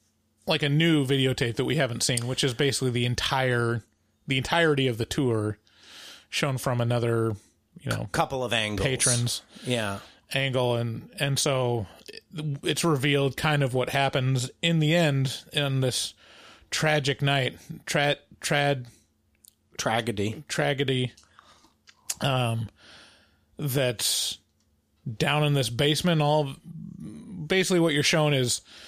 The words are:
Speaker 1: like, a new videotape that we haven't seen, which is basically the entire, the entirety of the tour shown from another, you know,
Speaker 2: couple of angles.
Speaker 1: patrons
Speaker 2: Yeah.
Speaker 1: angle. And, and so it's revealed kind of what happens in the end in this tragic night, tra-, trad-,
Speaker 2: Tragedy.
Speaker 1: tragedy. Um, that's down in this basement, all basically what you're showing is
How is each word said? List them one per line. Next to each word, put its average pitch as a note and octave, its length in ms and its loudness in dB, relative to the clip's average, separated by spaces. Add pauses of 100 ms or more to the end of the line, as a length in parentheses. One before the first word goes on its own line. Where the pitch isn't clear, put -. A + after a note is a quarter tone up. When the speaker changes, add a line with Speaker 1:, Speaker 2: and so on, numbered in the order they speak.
(480)
Speaker 1:
like, D#3 160 0
a C#3+ 60 0
new D3+ 360 4
videotape C3 520 0
that C3 80 0
we B2+ 100 0
haven't A#2+ 280 0
seen, A#2+ 240 -2
which C3 160 -2
is C3 100 0
basically C3 380 0
the A#2+ 140 0
entire, A#2+ 800 0 (440)
the C3+ 100 0
entirety D3 500 2
of A#2 100 -2
the A#2 80 -2
tour A2 520 0 (720)
shown C#3 280 -2
from B2 240 0
another, A#2 540 2 (460)
you A#2+ 100 -6
know, G#2+ 200 -4
Speaker 2:
couple C3+ 320 -2
of A2+ 80 -2
angles. G#2+ 340 0
Speaker 1:
patrons B2 560 0 (220)
Speaker 2:
Yeah. G#2+ 360 -2 (340)
Speaker 1:
angle. B2+ 420 0
And, A#2 340 -4 (100)
and C#3 200 0
so B2 460 0 (800)
it's D#3+ 200 -2
revealed C#3 540 2
kind D3+ 260 2
of B2 120 -2
what B2 160 0
happens C3+ 580 0 (120)
in E3 180 2
the D#3 160 4
end C#3 480 0 (100)
in C#3 280 0
this - 320 -2 (580)
tragic D3+ 500 0
night, C#3 360 0 (280)
tra-, C#3+ 300 2 (260)
trad-, C#3+ 460 0 (920)
Speaker 2:
Tragedy. A2+ 720 -2
Speaker 1:
tragedy. C3+ 640 -2 (1080)
Um, A#2 460 0 (920)
that's B2+ 800 -2 (800)
down D3+ 260 2
in D3 120 2
this B2+ 140 0
basement, D3+ 520 0
all D3 320 0 (960)
basically F#3 320 2
what E3 140 4
you're C#3+ 100 2
showing D3+ 300 4
is B2+ 280 0 (260)